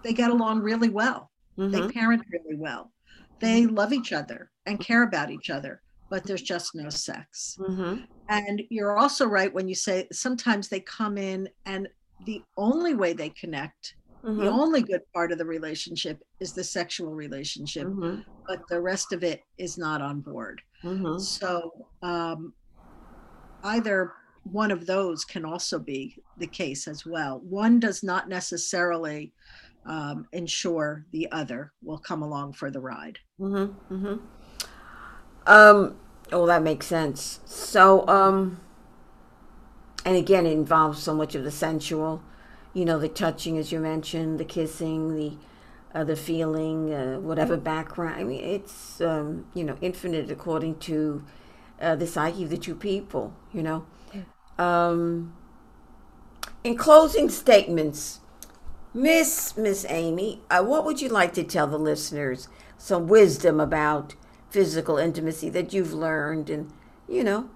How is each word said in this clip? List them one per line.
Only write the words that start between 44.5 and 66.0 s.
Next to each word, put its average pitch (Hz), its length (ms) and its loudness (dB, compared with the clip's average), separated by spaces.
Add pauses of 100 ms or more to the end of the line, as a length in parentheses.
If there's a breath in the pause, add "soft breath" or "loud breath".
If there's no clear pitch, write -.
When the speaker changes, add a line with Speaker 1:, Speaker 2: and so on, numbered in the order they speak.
Speaker 2:
the, 151 160 -6 (640 loud breath)
uh, 156 100 -2
the 151 100 0
feeling, 160 800 -2
uh, 135 240 -4
whatever 160 380 0
background. 160 640 -4
I 190 40 -4
mean, 135 200 -6
it's, - 560 -8
um, 160 540 -2
you 175 100 -4
know, 147 160 -6
infinite 175 500 -4
according 156 500 -4
to, 151 440 -2 (560 loud breath)
uh, 160 160 2
the 165 100 -2
psyche 170 380 -2
of 147 60 -8
the 175 80 -4
two - 180 -8
people, 190 580 -4 (180)
you 165 100 -4
know. 160 240 -4 (280 loud breath)
Speaker 1:
Yeah. 196 80 -10 (360 loud breath)
Speaker 2:
Um, 170 760 2 (1300)
in 240 140 -2
closing 311 520 10
statements, 165 920 4 (720)
Miss, 320 640 4
Miss 196 320 0
Amy, 165 600 -2
uh, 180 140 6
what 294 200 2
would 302 160 -2
you 262 80 -2
like 185 260 4
to 175 100 -2
tell 151 220 0
the 151 120 -4
listeners? 147 720 -4 (280 loud breath)
Some 175 300 -2
wisdom 170 540 8
about 151 540 0 (340 soft breath)
physical 160 500 2
intimacy 160 520 -2
that 170 220 -4
you've 180 200 0
learned 156 580 -2